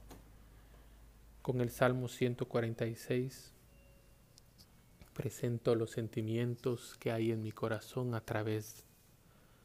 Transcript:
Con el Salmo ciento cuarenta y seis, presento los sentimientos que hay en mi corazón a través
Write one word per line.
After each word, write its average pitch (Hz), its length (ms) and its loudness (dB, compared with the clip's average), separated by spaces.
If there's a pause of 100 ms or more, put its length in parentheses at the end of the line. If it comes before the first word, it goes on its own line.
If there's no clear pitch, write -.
(1400)
Con 127 180 2
el 120 100 2
Salmo 127 360 4
ciento 123 400 2
cuarenta 117 400 2
y 113 80 -2
seis, 127 560 -2 (1600)
presento 120 640 2
los 113 160 0
sentimientos 117 1040 -2
que 120 140 0
hay 113 180 2
en 113 100 0
mi 107 120 -4
corazón 117 640 -2
a 110 60 0
través 107 640 -2 (800)